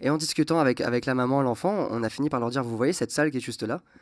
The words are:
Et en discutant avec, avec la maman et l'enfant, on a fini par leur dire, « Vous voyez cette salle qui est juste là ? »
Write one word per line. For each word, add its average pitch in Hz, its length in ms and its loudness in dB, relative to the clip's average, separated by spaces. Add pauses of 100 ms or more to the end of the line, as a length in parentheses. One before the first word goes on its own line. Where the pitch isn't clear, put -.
Et 131 80 0
en 151 80 2
discutant 156 420 2
avec, 127 220 2
avec 120 240 0
la 131 80 0
maman 127 280 2
et - 20 4
l'enfant, 135 480 0
on 117 100 -2
a 110 80 0
fini 143 200 -2
par 131 100 -2
leur 120 100 0
dire, « 131 140 -2
Vous 117 140 -4
voyez 135 160 2
cette - 180 -2
salle 151 180 2
qui 131 80 -4
est 120 40 -4
juste - 200 -8
là ? » 117 220 -4 (180)